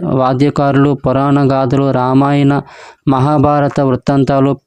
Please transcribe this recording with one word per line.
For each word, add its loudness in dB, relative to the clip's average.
వాద్యకారులు, 0
పురాణ 0
గాథలు, 0
రామాయణ, 0
మహాభారత 0
వృత్తాంతాలు 0